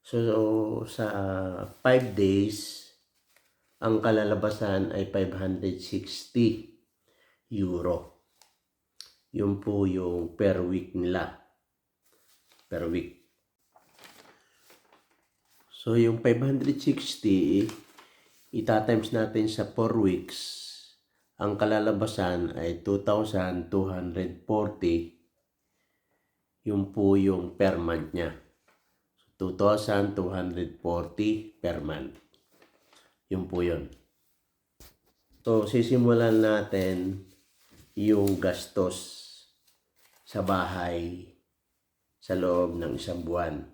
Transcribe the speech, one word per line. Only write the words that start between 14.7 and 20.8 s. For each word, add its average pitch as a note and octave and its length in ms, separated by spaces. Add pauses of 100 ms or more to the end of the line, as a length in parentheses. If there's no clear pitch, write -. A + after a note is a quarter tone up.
So, A2+ 240
yung A2+ 240
five A#2+ 240
hundred C#3 320
sixty, F#2+ 880 (880)
itatimes A2 640
natin G#2+ 320
sa G#2+ 160
four A2+ 320
weeks, - 640 (800)